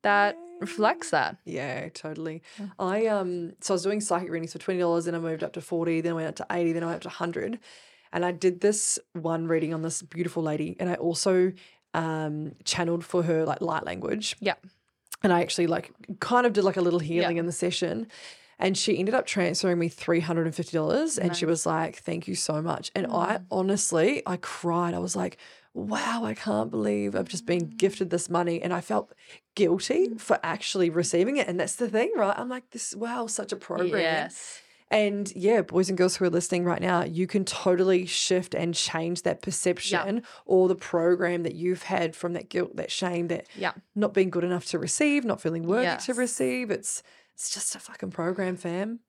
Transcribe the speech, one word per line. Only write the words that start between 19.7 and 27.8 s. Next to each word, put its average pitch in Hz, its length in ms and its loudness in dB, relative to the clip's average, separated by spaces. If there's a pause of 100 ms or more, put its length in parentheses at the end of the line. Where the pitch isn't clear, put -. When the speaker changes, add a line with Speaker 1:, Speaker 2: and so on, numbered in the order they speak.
Speaker 2:
me 170 100 2
three 170 300 0
hundred 165 260 0
and 160 100 -2
fifty 165 220 -4
dollars, 262 400 2
and 170 180 0
she 165 100 -2
Speaker 1:
Nice. 160 40 0
Speaker 2:
was 165 160 0
like, 160 320 0
"Thank 170 300 -6
you 185 80 -4
so 156 260 -2
much." - 340 -4
And 190 120 -2
I 185 300 0
Speaker 1:
Mm. 185 120 -10
Speaker 2:
honestly, 190 760 2
I 180 100 -4
cried. 175 560 -2
I 175 60 -2
was 180 160 -4
like, 185 220 -4 (360)
"Wow, 226 500 -2
I 214 120 -4
can't 214 340 -2
believe 208 460 0
I've 185 120 -2
just - 200 -10
been 175 200 2
Speaker 1:
Mm. - 100 -12
Speaker 2:
gifted 190 340 0